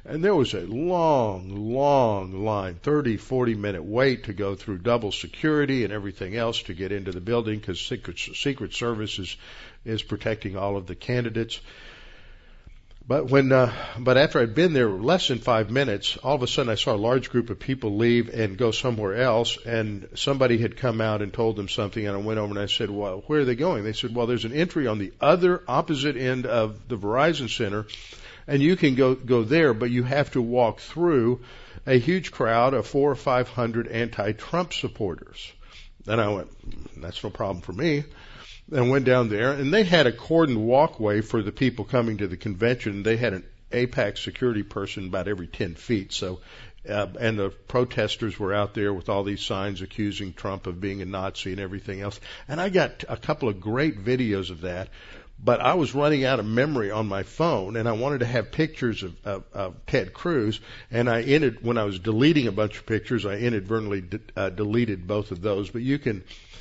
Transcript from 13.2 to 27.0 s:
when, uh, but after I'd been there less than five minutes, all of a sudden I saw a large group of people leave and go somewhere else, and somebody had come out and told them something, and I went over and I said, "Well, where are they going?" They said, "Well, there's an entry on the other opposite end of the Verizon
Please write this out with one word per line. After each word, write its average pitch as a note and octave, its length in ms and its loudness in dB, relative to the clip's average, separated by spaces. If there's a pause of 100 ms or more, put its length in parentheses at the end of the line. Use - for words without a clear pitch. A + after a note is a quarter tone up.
when, C3+ 240 6
uh, B2+ 180 6 (260)
but B2+ 200 4
after D3+ 240 6
I'd A2+ 120 2
been D#3+ 200 4
there B2 160 4
less A#2+ 400 2
than A#2 100 0
five A2 320 2
minutes, A#2+ 460 0
all C3+ 180 0
of B2+ 80 -2
a A#2+ 40 0
sudden B2+ 220 0
I G#2+ 60 0
saw B2 180 0
a G#2 40 2
large A#2+ 320 2
group A#2 200 0
of G2+ 80 -6
people B2 380 -4
leave A#2 320 4
and G#2 300 -2
go A2+ 140 2
somewhere G#2+ 440 -2
else, A#2 500 2
and A2 500 -4
somebody C3 420 2
had A2+ 180 0
come A2+ 240 0
out G#2+ 220 0
and G2 100 -6
told A2+ 240 0
them G2 140 -6
something, G#2 360 -4
and G2+ 120 -2
I - 20 -4
went A2 180 -2
over G#2 140 -2
and G2+ 80 -4
I G#2 60 -2
said, G2+ 240 -2
"Well, G2+ 380 -4
where D3+ 120 2
are C#3 60 4
they B2 100 2
going?" C3+ 300 0
They G#2+ 80 -4
said, A#2 200 -6
"Well, A#2 140 0
there's A#2 160 0
an A2+ 80 -6
entry D#3 360 0
on G#2+ 120 0
the G2 220 -6
other F3 480 4
opposite C#3+ 480 0
end B2+ 280 0
of A2 440 0
the A#2 80 -4
Verizon C3 500 2